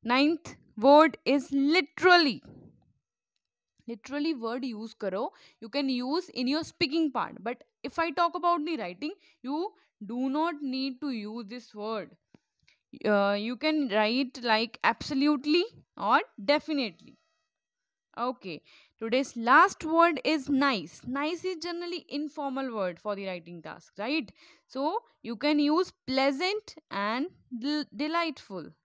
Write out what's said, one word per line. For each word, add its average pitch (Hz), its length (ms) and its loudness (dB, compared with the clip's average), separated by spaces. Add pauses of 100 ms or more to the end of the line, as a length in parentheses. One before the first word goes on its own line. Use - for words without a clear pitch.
Ninth 277 540 2 (200)
word 285 480 8
is 262 280 2
literally. 302 880 4 (1400)
Literally 285 480 -6
word 233 300 -6
use 220 300 -8
karo. 208 360 -4 (300)
You 226 80 -16
can 269 200 -2
use 269 420 -2
in 247 180 -4
your 302 160 -2
speaking 320 460 -2
part. 196 320 -6
But 240 220 -8 (180)
if - 160 -8
I 330 140 0
talk 339 220 0
about 339 300 0
the 320 120 -4
writing, 202 360 -8 (300)
you 311 300 -6 (340)
do 247 240 -4
not 311 320 -2
need 262 380 -4
to 294 100 -4
use 220 380 -8
this 240 260 -16
word. 208 420 -8 (880)
Uh, 202 340 4
you 226 180 -6
can 311 320 0
write 226 540 0
like 226 420 0
absolutely 285 800 2 (320)
or 233 240 2 (240)
definitely. 285 720 -2 (1000)
Okay. 233 460 -8 (360)
Today's 240 380 -2
last 269 480 4
word 330 400 4
is 294 240 0
nice. 262 580 0
Nice 294 380 -6
is 370 180 -4
generally 349 460 -8
informal 277 680 -6
word 185 260 -4
for 208 160 -6
the 196 100 -8
writing 175 360 -10
task, 170 360 -16
right? 240 320 -4 (360)
So 311 340 -4 (220)
you 226 140 -8
can 294 220 0
use 302 340 2 (140)
pleasant 277 680 -2 (140)
and 226 360 -2 (320)
del-, 294 280 -2 (100)
delightful. 294 720 -4 (140)